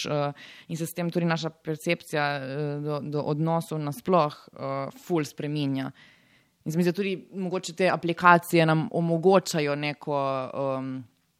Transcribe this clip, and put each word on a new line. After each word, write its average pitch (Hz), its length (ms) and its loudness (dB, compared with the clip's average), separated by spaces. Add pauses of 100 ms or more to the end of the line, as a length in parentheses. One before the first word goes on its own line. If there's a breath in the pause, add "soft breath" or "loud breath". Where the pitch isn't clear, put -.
eh, 147 280 -2 (340 loud breath)
in 165 100 -8
se 160 100 -6
s - 60 -8
tem 170 180 -4
tudi 170 160 0
naša 160 240 -2
percepcija, 156 840 -4
eh, 143 460 -6
do, 147 220 -4
do 147 200 -4
odnosov 160 580 -2
nasploh, 151 500 2 (200)
eh, 135 480 -8
ful 165 260 -2
spreminja. 139 640 -4 (760 soft breath)
In 160 60 -4
se 160 60 -2
mi 180 60 2
zdi, 180 80 2
da - 40 -8
tudi 196 200 -4 (140)
mogoče 185 440 -6
te 185 140 2
aplikacije 170 800 6
nam 160 240 2
omogočajo 170 840 2
neko, 147 460 -4 (300)
ehm, 131 480 -4 (420)